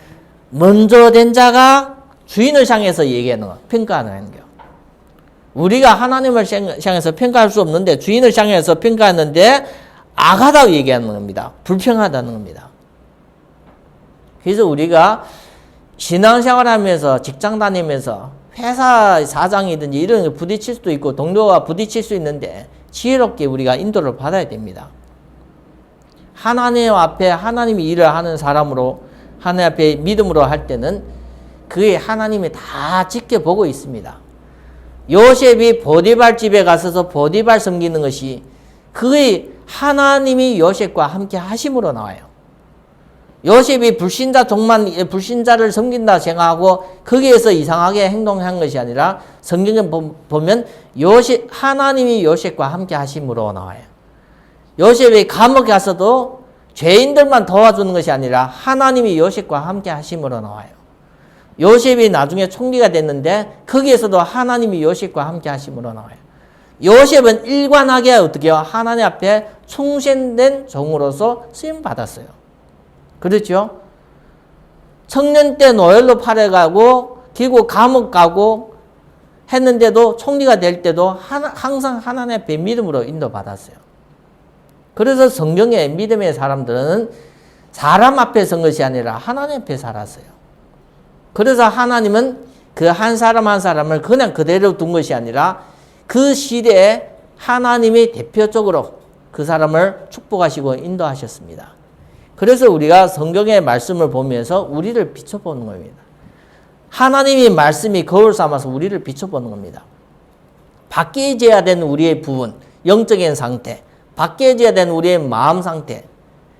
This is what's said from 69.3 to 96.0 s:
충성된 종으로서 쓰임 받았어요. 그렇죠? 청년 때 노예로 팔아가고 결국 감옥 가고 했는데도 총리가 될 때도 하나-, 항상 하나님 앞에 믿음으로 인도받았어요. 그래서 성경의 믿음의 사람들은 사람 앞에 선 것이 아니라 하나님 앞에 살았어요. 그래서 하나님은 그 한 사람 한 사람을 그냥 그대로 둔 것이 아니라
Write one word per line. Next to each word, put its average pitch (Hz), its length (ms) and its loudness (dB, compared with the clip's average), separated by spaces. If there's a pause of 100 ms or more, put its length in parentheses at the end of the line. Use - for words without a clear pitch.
충성된 269 1040 -2
종으로서 151 840 -4
쓰임 320 280 -12
받았어요. - 440 -12 (920)
그렇죠? 202 600 -4 (1300)
청년 294 500 0
때 269 140 6
노예로 226 460 6
팔아가고 220 1000 2 (140)
결국 247 340 2
감옥 233 440 0
가고 196 640 0 (800)
했는데도 233 640 4
총리가 269 420 0
될 175 220 -2
때도 175 300 0
하나-, 285 440 -10
항상 262 440 -6
하나님 240 420 -8
앞에 156 160 -8
믿음으로 175 460 -4
인도받았어요. 110 800 -12 (1120)
그래서 254 340 2
성경의 180 640 0
믿음의 202 420 -4
사람들은 135 800 -4 (600)
사람 208 460 2
앞에 233 280 0
선 170 160 -4
것이 156 220 0
아니라 120 340 -4
하나님 277 440 -8
앞에 139 160 -10
살았어요. 107 460 -14 (1080)
그래서 240 320 2
하나님은 240 920 -2 (180)
그 165 140 -2
한 220 300 -2
사람 226 300 0
한 202 120 0
사람을 156 420 -2
그냥 226 320 0
그대로 175 440 0
둔 175 140 -6
것이 156 220 -4
아니라 127 500 -4 (440)